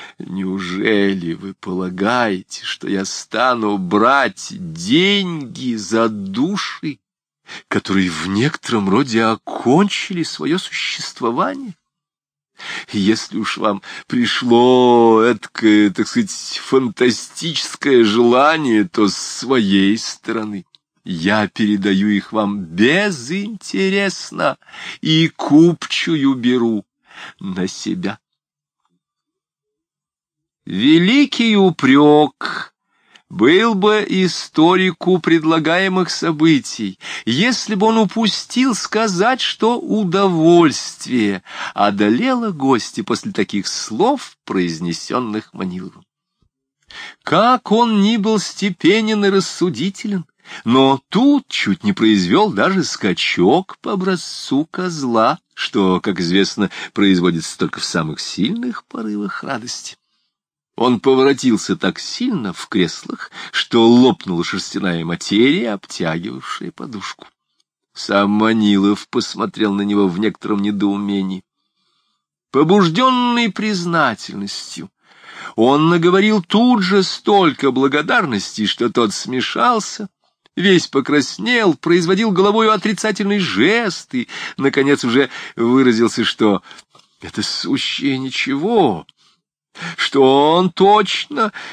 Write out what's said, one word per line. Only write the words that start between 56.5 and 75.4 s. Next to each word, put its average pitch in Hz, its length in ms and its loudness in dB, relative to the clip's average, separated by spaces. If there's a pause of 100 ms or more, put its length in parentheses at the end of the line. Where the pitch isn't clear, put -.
производится 90 680 0
только - 220 -4
в - 40 -6
самых 80 360 -6
сильных 220 640 -6
порывах - 580 -8
радости. - 540 -10 (800)
Он 120 240 2
поворотился 131 760 2
так 92 220 -4
сильно 165 540 -4
в - 160 -16
креслах, - 640 -4 (200)
что 117 380 2
лопнула 113 560 4
шерстяная 90 600 -6
материя, 113 680 0
обтягивавшая - 1000 -8
подушку. - 560 -14 (680)
Сам 101 360 0
Манилов 104 800 2
посмотрел 104 640 -4
на 101 100 -2
него 101 240 2
в 87 120 -2
некотором 104 420 -2
недоумении. 101 840 -4 (1080)
Побужденный 226 1000 2
признательностью, 160 1400 -4 (640)